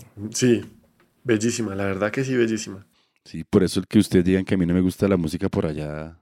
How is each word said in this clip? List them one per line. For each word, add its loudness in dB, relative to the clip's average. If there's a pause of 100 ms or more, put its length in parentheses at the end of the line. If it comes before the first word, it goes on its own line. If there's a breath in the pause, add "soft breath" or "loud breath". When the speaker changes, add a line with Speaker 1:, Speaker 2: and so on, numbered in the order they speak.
(300)
Speaker 1:
Sí, 2 (640)
bellísima, -2
la -4
verdad -2
que -4
sí, -4
bellísima. -4 (380)
Speaker 2:
Sí, -12
por 4
eso -2
el -6
que 4
ustedes 4
digan 2
que -2
a 0
mí 2
no 0
me 2
gusta 2
la 2
música -2
por -2
allá -8